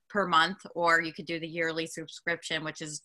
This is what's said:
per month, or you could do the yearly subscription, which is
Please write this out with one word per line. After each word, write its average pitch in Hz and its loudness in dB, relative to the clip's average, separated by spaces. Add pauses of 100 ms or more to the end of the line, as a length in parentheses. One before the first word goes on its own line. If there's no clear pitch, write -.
per 196 0
month, 170 4 (180)
or 165 4
you 160 -4
could 156 -12
do 165 -4
the 160 -6
yearly 160 -2
subscription, 165 -6
which 156 -8
is 151 -10